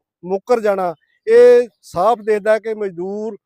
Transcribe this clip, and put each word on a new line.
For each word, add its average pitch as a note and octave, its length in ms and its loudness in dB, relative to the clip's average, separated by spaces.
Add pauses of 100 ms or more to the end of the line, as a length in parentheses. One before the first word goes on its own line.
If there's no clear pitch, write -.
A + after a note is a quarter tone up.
(240)
ਮੁੱਕਰ G3 360 -4
ਜਾਣਾ, F#3+ 340 -4 (320)
ਇਹ A#3+ 420 6 (160)
ਸਾਫ਼ G#3+ 360 -2
ਦਿਖਦਾ G#3+ 380 -2
ਕਿ A3 160 -8
ਮਜ਼ਦੂਰ G3+ 720 -10